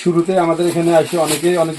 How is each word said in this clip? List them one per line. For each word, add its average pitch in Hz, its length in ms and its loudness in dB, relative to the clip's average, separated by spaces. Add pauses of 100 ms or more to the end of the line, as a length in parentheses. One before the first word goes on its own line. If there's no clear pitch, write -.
শুরুতে 170 360 0
আমাদের 165 320 0
এখানে 165 200 0 (120)
এসে 156 140 -4 (100)
অনেকেই, 156 300 0
অনেক 160 220 -2